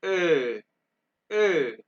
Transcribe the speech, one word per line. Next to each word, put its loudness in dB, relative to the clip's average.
ए, 0
ए 0